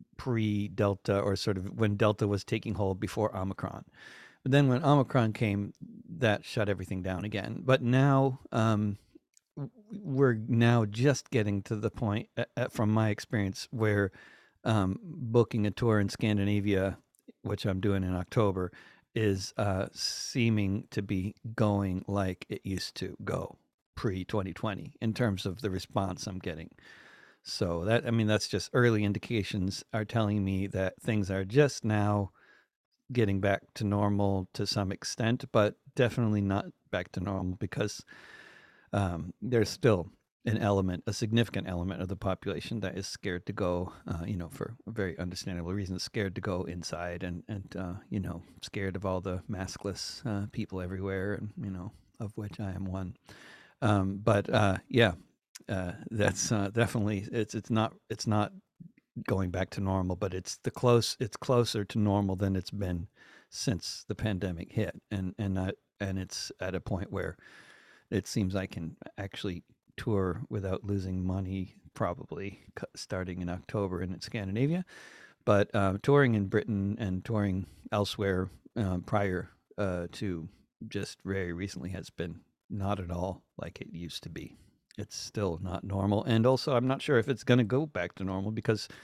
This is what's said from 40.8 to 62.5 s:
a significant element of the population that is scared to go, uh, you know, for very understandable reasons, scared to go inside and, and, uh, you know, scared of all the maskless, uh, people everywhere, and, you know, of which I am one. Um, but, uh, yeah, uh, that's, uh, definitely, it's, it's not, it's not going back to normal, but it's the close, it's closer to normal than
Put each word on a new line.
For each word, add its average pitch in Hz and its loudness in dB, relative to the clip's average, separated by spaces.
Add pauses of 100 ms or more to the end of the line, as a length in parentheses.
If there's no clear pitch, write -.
a 104 -2
significant 110 0
element 90 -4
of 92 -4
the 95 -6
population 95 -4
that 92 -6
is 95 -6
scared - -6
to - -6
go, 90 -2 (160)
uh, 82 -6
you 107 -4
know, 85 -8
for - -8 (120)
very 101 -4
understandable 90 -6
reasons, 95 -4
scared 98 -4
to 95 -8
go 92 -4
inside 87 -8
and, 87 -6
and, 98 -8
uh, 90 -6 (160)
you 104 -4
know, 90 -6 (200)
scared 95 -4
of 95 -6
all 92 0
the 90 -4
maskless, - -6
uh, 101 -2
people 95 -6
everywhere, 95 -4
and, 104 -8 (100)
you 101 -6
know, 92 -8 (280)
of 101 -8
which 104 -8
I 98 -4
am 92 -6
one. 92 -6 (640)
Um, 98 4
but, 104 4
uh, 101 4 (100)
yeah, 113 6 (540)
uh, 90 -4 (180)
that's, 101 0
uh, 101 2
definitely, 107 0
it's, 113 -2
it's 110 -6
not, 110 2 (160)
it's - -6
not 104 2 (760)
going 95 0
back 92 -2
to - -6
normal, 95 0
but 95 -4
it's - -8
the 123 -2
close, 120 4
it's 113 -4
closer 120 2
to 110 -2
normal 101 4
than 98 2